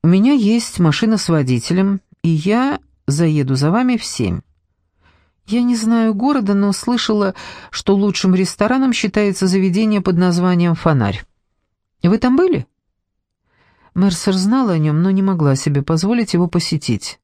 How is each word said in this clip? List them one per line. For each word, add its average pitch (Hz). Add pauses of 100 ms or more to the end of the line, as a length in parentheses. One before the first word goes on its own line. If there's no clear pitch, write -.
У 160
меня 202
есть 226
машина 185
с -
водителем, 165 (220)
и 165
я 202 (300)
заеду 147
за 147
вами 247
в -
семь. 92 (1040)
Я 240
не 247
знаю 226
города, 220
но 202
слышала, 208 (360)
что -
лучшим 196
рестораном 240
считается 202
заведение 196
под 180
названием 175
"Фонарь". 113 (800)
Вы 196
там 254
были?" 339 (1300)
Мерсер 190
знала 208
о 160
нём, 151
но 190
не 190
могла 160
себе 143
позволить 190
его 175
посетить. -